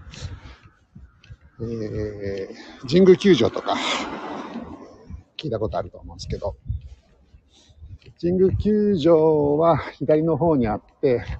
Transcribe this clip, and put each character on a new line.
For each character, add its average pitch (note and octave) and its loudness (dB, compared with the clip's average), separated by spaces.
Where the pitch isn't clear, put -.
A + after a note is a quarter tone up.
え - -10
ー、 G#2+ -8
神 E3 6
宮 F#3 10
球 G3 6
場 A2+ 4
と - -6
か、 - 0
聞 - -10
い - -6
た A2+ -2
こ G#2 -2
と F2 -6
あ - -2
る F#2 -10
と - -20
思 F2 -18
う - -18
ん - -18
で - -14
す - -14
け - -6
ど、 - -8
神 F3 0
宮 F#3 4
球 G#3 2
場 D#3 4
は E3 4
左 D#3 2
の D#3+ 0
方 D#3+ 2
に A#2 2
あ G#2 -2
っ G2 -6
て、 B2 2